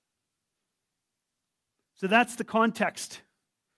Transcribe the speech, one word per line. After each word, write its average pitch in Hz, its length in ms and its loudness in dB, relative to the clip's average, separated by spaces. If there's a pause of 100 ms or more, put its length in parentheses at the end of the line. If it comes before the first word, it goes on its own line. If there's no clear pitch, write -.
(1900)
So - 140 -6
that's 220 280 2
the 226 80 -6
context. - 800 -2 (560)